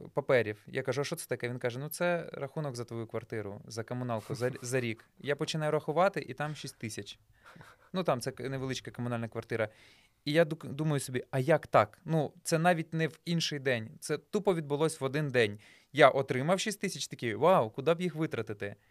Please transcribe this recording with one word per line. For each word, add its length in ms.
паперів. 520
Я 160
кажу: 180
«А 40
що 120
це 120
таке?» 200
Він 100
каже: 200
«Ну, 100
це 440
рахунок 440
за 80
твою 220
квартиру, 600
за 180
комуналку, 500
за, 160
за 180
рік». 240
Я 180
починаю 360
рахувати, 560
і 60
там 200
шість 240
тисяч. 400
Ну, 120
там 160
це 100
к-, 180
невеличка 420
комунальна 380
квартира. 400
І 80
я 120
дук-, 280
думаю 280
собі: 300
«А 80
як 280
так? 380
Ну, 280
це 160
навіть 360
не 140
в 160
інший 340
день. 320
Це 180
тупо 360
відбулось 460
в 40
один 240
день». 300
Я 160
отримав 520
шість 200
тисяч, 280
такий: 260
«Вау, 360
куди 240
б 60
їх 140
витратити?» 600